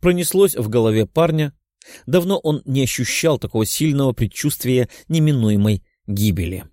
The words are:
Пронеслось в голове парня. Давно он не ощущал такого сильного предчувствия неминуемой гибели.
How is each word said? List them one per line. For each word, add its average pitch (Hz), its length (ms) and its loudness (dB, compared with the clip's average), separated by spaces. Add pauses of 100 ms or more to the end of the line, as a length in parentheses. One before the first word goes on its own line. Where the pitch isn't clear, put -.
Пронеслось 180 560 2
в 113 120 -2
голове 110 380 2
парня. 156 460 0 (540)
Давно 175 320 0
он 151 260 -2
не 135 180 0
ощущал 131 560 -2
такого 110 280 -2
сильного 139 460 0
предчувствия 123 760 -2 (200)
неминуемой 110 720 2 (240)
гибели. 92 680 -2